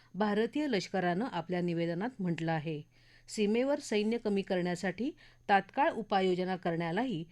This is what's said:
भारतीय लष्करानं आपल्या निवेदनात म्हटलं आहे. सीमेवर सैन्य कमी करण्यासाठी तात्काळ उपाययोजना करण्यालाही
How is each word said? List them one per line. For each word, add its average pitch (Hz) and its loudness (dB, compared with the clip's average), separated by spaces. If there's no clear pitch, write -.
भारतीय 214 0
लष्करानं 185 0
आपल्या 175 -2
निवेदनात 170 -2
म्हटलं 165 0
आहे. 156 -4
सीमेवर 240 2
सैन्य 220 0
कमी 202 0
करण्यासाठी 180 -2
तात्काळ 233 4
उपाययोजना 185 0
करण्यालाही 170 -2